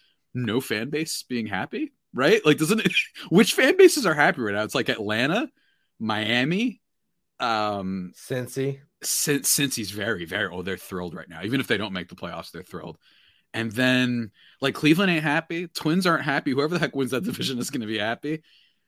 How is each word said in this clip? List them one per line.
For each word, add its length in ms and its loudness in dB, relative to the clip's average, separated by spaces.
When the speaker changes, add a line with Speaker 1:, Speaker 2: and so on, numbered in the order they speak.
Speaker 1:
no 260 -2
fan 300 -4
base 320 -6
being 240 -6
happy, 440 -6
right? 320 4
Like, 140 6
doesn't 220 2
it, 120 0
<laughs> 180 -12
which 260 6
fan 220 4
bases 280 8
are 80 2
happy 280 2
right 120 0
now? 80 0
It's, 140 -2
like, 140 0
Atlanta, 600 0
Miami, 840 0
um, 760 -2
Speaker 2:
Cincy. 680 -6
Speaker 1:
Cin-, 400 -2
Cincy's 480 -2
very, 360 -4
very, 260 -4
oh, 100 -8
they're 160 -6
thrilled 380 -8
right 120 -16
now. 160 -16
Even 160 -2
if 80 -4
they 100 0
don't 160 -6
make 160 -8
the 60 -10
playoffs, 360 -10
they're 120 -14
thrilled. 360 -14
And 160 -4
then, 600 0
like, 140 -2
Cleveland 360 4
ain't 120 0
happy. 440 -2
Twins 380 0
aren't 180 2
happy. 280 -2
Whoever 240 0
the 40 0
heck 160 -2
wins 160 -2
that 120 -2
<laughs> 20 -4
division 320 -4
is 120 -4
gonna 180 -6
be 120 -4
happy. 420 -4